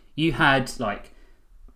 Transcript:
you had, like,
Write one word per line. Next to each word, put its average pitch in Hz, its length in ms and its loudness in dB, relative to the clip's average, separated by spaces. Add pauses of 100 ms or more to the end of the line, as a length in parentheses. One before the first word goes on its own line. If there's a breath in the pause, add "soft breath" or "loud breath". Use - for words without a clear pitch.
(140)
you 156 180 0
had, 135 460 2
like, 104 340 -6 (640 soft breath)